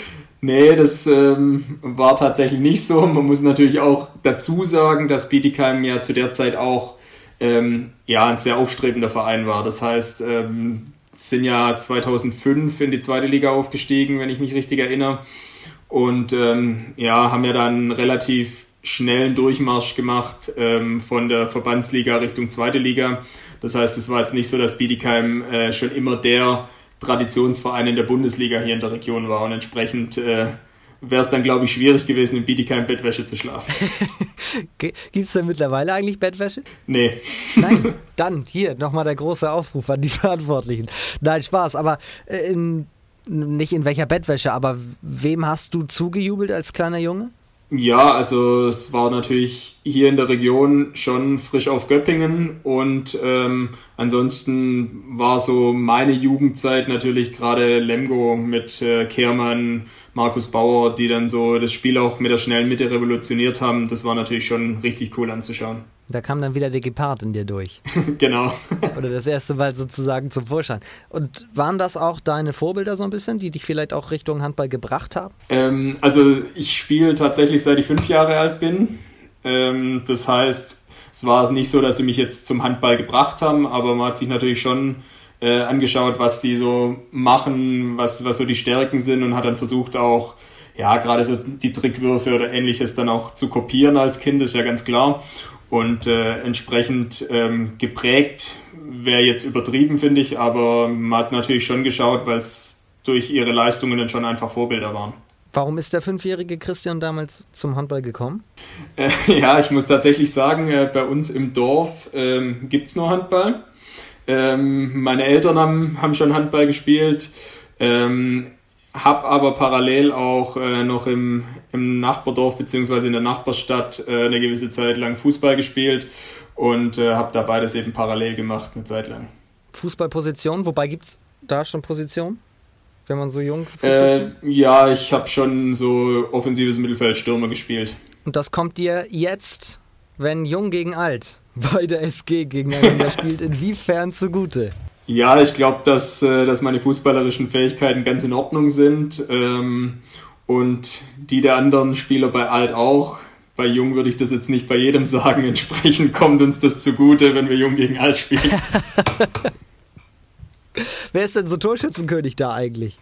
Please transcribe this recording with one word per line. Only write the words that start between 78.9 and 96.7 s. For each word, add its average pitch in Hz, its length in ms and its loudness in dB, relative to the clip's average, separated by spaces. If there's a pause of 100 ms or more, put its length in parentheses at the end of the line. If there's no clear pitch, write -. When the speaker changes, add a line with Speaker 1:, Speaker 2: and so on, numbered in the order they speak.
Speaker 1:
Ähm, 127 640 0
das 123 180 -2
heißt, 127 580 0 (280)
es - 120 -8
war 123 280 4
nicht 131 180 0
so, 143 100 4
dass 127 180 2
sie 135 40 0
mich 123 140 0
jetzt - 300 -4
zum 123 180 -2
Handball 123 320 0
gebracht 127 460 0
haben, 147 220 4
aber 123 300 0
man 120 140 0
hat 120 100 -6
sich 120 80 -4
natürlich 123 340 0
schon 131 360 -2 (440)
äh, 120 220 2
angeschaut, 123 560 0
was 120 220 0
die 123 160 0
so 123 400 0 (160)
machen, 127 840 0
was, 120 280 -2
was 120 140 0
so 131 60 0
die 120 100 0
Stärken 131 460 0
sind 127 220 0
und 120 140 0
hat 123 80 -2
dann 117 120 0
versucht 123 400 -2
auch, 120 380 2 (420)
ja, 107 220 2
gerade 120 260 2
so 123 120 0
die 131 360 -6
Trickwürfe 127 640 0
oder 120 180 0
Ähnliches 123 420 -2
dann 120 140 -2
auch 113 260 -4
zu 131 140 -4
kopieren 131 480 2
als 135 240 0
Kind, 143 220 0
ist 117 120 -2
ja 120 80 0
ganz 120 220 -4
klar. 127 380 2 (460)
Und, 117 380 -2
äh, 113 340 0
entsprechend, 120 880 -4